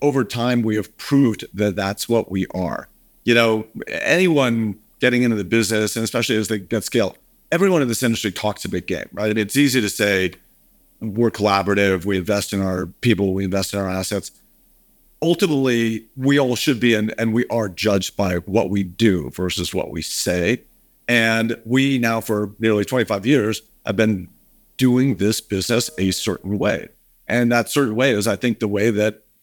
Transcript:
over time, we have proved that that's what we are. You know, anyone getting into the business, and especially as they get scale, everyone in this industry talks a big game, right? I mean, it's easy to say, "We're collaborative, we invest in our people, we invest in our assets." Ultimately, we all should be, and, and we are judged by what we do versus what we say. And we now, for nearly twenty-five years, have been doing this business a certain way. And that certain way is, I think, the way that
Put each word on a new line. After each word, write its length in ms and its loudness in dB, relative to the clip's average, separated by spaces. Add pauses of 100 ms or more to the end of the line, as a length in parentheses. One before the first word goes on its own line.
over 200 2
time, 400 0
we 140 0
have 220 -6
proved 560 2
that 220 0
that's 320 -4
what 220 0
we 240 -2
are. 340 -4 (360)
You 100 4
know, 320 2 (220)
anyone 920 0 (220)
getting 220 2
into 140 2
the 80 -2
business, 520 0
and 80 -2
especially 320 -2
as 120 -2
they 100 -2
get 260 -4
scale, 320 0 (340)
everyone 320 4
in 60 0
this 140 -4
industry 300 0
talks 320 -4
a 40 -8
big 180 -4
game, 260 -6
right? 140 -4
I 20 0
mean, 100 0
it's 180 -2
easy 240 4
to 80 0
say, 440 0 (680)
"We're 300 0
collaborative, 720 2
we 120 0
invest 360 -2
in 80 -2
our 260 -2
people, 480 0
we 100 -2
invest 300 -2
in 40 -4
our 100 -4
assets." 440 -6 (880)
Ultimately, 880 2 (100)
we 200 2
all 200 2
should 240 0
be, 140 4
and, 220 0
and 160 0
we 140 0
are 220 -2
judged 480 0
by 220 0
what 320 0
we 120 0
do 480 0
versus 420 -4
what 200 -4
we 100 -8
say. 600 -2 (440)
And 580 0
we 340 2
now, 220 0
for 380 -2
nearly 260 2
twenty-five 400 -2
years, 380 0 (240)
have 100 -4
been 320 2 (480)
doing 400 2
this 240 0
business 560 -2
a 140 0
certain 480 -4
way. 300 -2 (400)
And 240 0
that 160 0
certain 260 0
way 180 2
is, 140 0
I 100 0
think, 220 -2
the 100 -2
way 220 2
that 320 -2 (200)